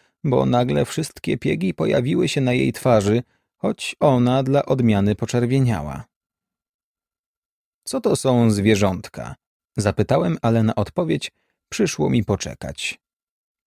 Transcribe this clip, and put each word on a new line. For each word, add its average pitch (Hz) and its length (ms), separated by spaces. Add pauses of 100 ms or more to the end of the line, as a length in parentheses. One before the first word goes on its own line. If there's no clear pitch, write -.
(240)
bo 135 220
nagle 131 380
wszystkie - 540
piegi - 360
pojawiły 156 540
się - 120
na 127 120
jej 131 200
twarzy, 110 500 (340)
choć - 440
ona 131 420
dla 135 220
odmiany 107 500
poczerwieniała. 120 880 (1800)
"Co 262 160
to 202 160
są 120 340
zwierzątka?", 98 840 (420)
zapytałem, 127 680
ale 113 200
na 110 120
odpowiedź 160 580 (360)
przyszło 151 420
mi 120 140
poczekać. - 760 (680)